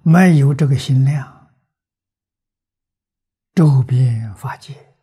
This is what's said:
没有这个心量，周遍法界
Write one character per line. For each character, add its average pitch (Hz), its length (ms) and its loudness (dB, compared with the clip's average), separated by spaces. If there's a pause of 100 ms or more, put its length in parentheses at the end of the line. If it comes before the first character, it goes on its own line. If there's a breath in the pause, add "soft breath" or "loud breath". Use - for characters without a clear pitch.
没 170 360 4
有 139 160 2
这 147 120 -2
个 135 120 0
心 135 260 0
量， - 500 -6 (2000)
周 143 280 2
遍 117 520 -2
法 - 220 -14
界 - 460 -20